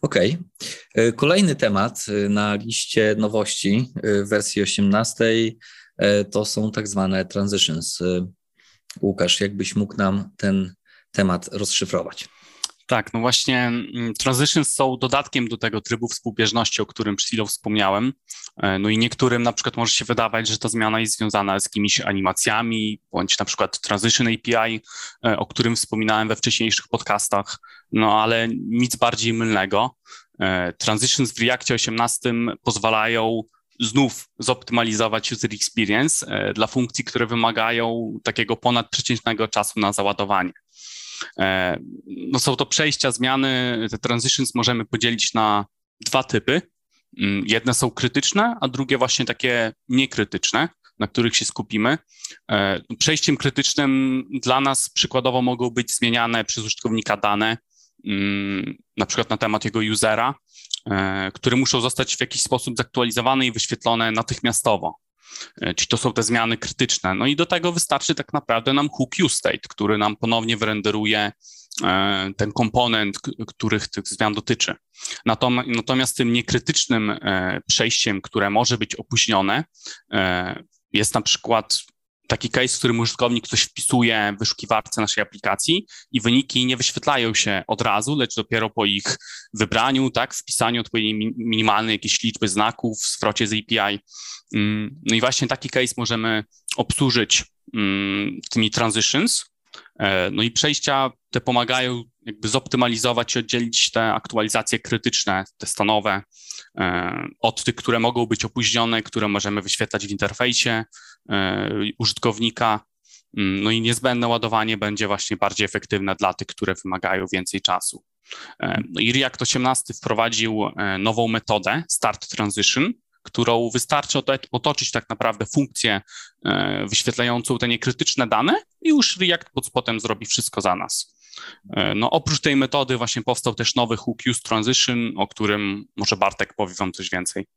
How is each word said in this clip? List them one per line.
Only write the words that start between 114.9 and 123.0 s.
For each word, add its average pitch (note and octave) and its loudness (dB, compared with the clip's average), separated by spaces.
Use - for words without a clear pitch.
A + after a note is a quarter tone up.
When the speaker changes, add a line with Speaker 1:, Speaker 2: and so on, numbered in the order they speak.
Speaker 2:
właśnie G2+ -4
bardziej G2+ 0
efektywne G2 -2
dla F#2 2
tych, - -8
które F#2+ -4
wymagają F#2 -2
więcej F#2+ -4
czasu. - -2
E, - 0
no G2 -2
i A#2 4
React C3+ 0
osiemnasty B2+ 0
wprowadził, A2 0
e, G2 -2
nową A2+ 2
metodę A2 0
Start - -2
Transition, G#2+ 0